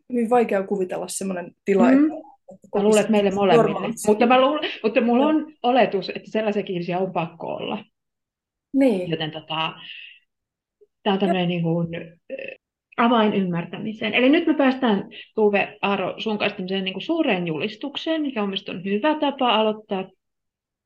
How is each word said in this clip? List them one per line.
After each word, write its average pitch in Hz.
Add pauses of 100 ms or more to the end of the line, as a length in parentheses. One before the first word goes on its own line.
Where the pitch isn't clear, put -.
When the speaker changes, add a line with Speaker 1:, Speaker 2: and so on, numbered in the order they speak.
(140)
Speaker 1:
hyvin 233
vaikea 233
kuvitella 185
semmoinen 180 (140)
tila, 202
Speaker 2:
Mm. 277
Speaker 1:
että, 311 (380)
että - (120)
Speaker 2:
Mä 202
luulen, 214
että 208
meille 202
Speaker 1:
kokisi 190
Speaker 2:
molemmille. 175
Speaker 1:
normaalisti. -
Speaker 2:
Mutta 214
mä 254
luulen, 302 (120)
mutta 220
mulla 240
Speaker 1:
Joo. 311
Speaker 2:
on 311 (100)
oletus, 208
että -
sellaisiakin 208
ihmisiä 175
on 185
pakko 165
olla. - (880)
Speaker 1:
Niin. 220
Speaker 2:
Joten 160
tota, 160 (1300)
tää 196
on -
Speaker 1:
Joo. -
Speaker 2:
tämmönen 180
niin 175
kuin, 165
ö, - (640)
avain 233
ymmärtämiseen. 202
Eli 247
nyt 339
me 311
päästään, 262 (260)
Tuve 202
Aaro, 190
sun 214
kanssa 202
tämmöiseen 190
niin 190
kuin 190
suureen 262
julistukseen, 214
mikä 262
on 202
mielestäni 190
on 170
hyvä 214
tapa 262
aloittaa, 214 (760)